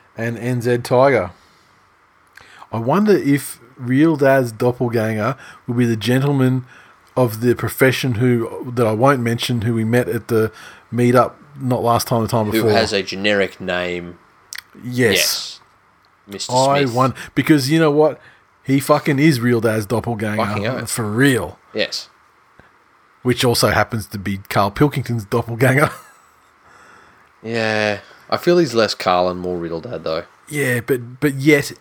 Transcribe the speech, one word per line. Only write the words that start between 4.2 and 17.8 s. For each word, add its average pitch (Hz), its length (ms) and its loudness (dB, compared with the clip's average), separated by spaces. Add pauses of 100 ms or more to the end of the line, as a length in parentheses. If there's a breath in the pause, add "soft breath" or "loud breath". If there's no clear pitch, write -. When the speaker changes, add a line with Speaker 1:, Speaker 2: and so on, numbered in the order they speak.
Speaker 1:
Doppelganger 113 840 -2 (300 loud breath)
will 123 100 -4
be 123 100 2
the 113 100 0
gentleman 127 720 0 (500 loud breath)
of 110 240 0
the 120 140 4
profession 123 640 0
who, 120 580 -2
that 120 120 2
I 107 60 0
won't 127 280 2
mention, 117 420 -2
who 117 120 0
we 113 100 -2
met 117 240 0
at 107 200 -6
the 110 240 0 (400 loud breath)
meetup, 120 400 4 (260)
not 123 240 -2
last 113 240 2
time, 117 160 0
the 104 60 -2
time 113 180 0
Speaker 2:
Who 104 60 -4
Speaker 1:
before. 110 200 2
Speaker 2:
has 107 200 0
a 98 100 0
generic 98 580 -2
name. 90 580 -6 (680)
Speaker 1:
Yes. 123 280 2
Speaker 2:
Yes. - 440 -2 (720)
Mister 101 240 -10
Speaker 1:
I 139 320 4
Speaker 2:
Smith. 117 100 -2
Speaker 1:
won, 127 200 0 (200 loud breath)
because 139 360 2
you 165 100 2